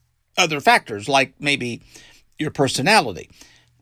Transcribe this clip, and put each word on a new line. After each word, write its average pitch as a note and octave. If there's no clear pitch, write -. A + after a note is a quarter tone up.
other E3
factors C3
like C3+
maybe B2
your D#3
personality. C3+